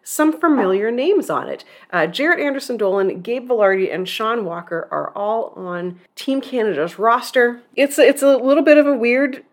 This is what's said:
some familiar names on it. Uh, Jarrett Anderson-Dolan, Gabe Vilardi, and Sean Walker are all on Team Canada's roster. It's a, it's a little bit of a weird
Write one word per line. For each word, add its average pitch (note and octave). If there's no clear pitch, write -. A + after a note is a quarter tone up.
some D#4
familiar A3+
names C#4
on C#3+
it. -
Uh, E3
Jarrett C#4
Anderson-Dolan, G#3
Gabe A#3+
Vilardi, G3
and F3+
Sean A3
Walker E3+
are D3
all G#3+
on F3+
Team C4+
Canada's G3+
roster. A#3+
It's C#4
a, D4+
it's C#4
a C#4
little C#4
bit D4+
of D4
a C#4+
weird A#3+